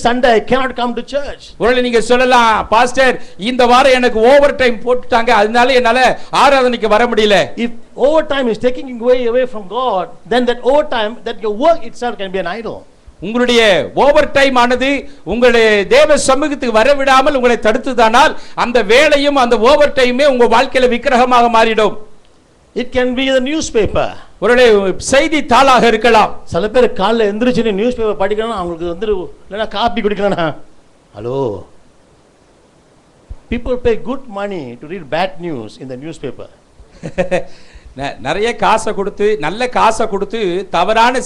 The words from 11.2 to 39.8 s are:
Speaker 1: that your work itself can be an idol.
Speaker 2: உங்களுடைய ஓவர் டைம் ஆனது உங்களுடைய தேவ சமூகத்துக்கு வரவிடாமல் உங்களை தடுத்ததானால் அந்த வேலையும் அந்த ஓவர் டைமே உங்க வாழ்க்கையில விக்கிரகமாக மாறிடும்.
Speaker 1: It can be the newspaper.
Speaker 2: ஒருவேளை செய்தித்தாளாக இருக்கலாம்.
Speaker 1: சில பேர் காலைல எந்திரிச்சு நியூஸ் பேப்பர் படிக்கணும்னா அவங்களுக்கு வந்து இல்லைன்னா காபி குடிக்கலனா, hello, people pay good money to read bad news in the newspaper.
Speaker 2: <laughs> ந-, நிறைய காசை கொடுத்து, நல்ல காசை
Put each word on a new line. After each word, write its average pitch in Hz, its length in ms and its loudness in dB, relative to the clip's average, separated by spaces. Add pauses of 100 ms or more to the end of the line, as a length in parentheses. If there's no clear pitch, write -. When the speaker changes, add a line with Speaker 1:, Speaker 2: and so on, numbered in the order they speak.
Speaker 1:
that 226 180 -8
your 208 80 -4 (100)
work 330 260 2
itself 240 320 -8
can 190 140 -10
be 190 80 -4
an 170 140 -8
idol. 190 200 -10 (480)
Speaker 2:
உங்களுடைய 240 340 0 (440)
ஓவர் 285 340 4
டைம் 269 240 2
ஆனது 247 260 0 (440)
உங்களுடைய 233 340 4 (260)
தேவ 294 240 6 (140)
சமூகத்துக்கு 262 500 0
வரவிடாமல் 269 580 2
உங்களை 240 280 2
தடுத்ததானால் 240 680 2 (320)
அந்த 240 140 0 (160)
வேலையும் 285 480 2
அந்த 240 140 2 (120)
ஓவர் 285 300 4
டைமே 247 340 2
உங்க 240 220 2
வாழ்க்கையில 254 400 2
விக்கிரகமாக 240 600 2
மாறிடும். 220 400 2 (840)
Speaker 1:
It 240 180 -6
can 247 140 0 (100)
be 269 60 0 (100)
the 262 140 2
newspaper. 214 580 -2 (360)
Speaker 2:
ஒருவேளை 240 220 4 (460)
செய்தித்தாளாக 262 800 2
இருக்கலாம். 220 420 2 (200)
Speaker 1:
சில 185 220 -2
பேர் 247 120 4 (140)
காலைல 214 320 0
எந்திரிச்சு 226 480 0
நியூஸ் 247 180 -2
பேப்பர் 208 240 -2
படிக்கணும்னா 214 380 -4
அவங்களுக்கு 175 320 -8
வந்து 185 160 -8
இல்லைன்னா 196 680 -6
காபி 214 300 -2
குடிக்கலனா, 190 420 -2 (680)
hello, 117 220 -8 (2250)
people 240 260 -4 (100)
pay 233 80 0 (140)
good 269 160 -8 (160)
money 196 240 -8 (160)
to 151 120 -18
read 190 120 -12 (120)
bad 185 160 -4 (140)
news 123 360 -10
in 131 100 -16
the 123 120 -12
newspaper. 147 440 -14 (560)
Speaker 2:
<laughs> - 920 -8
ந-, 135 160 -8 (120)
நிறைய 190 300 -2
காசை 214 420 0
கொடுத்து, 202 280 -4 (180)
நல்ல 214 240 -4
காசை 202 440 0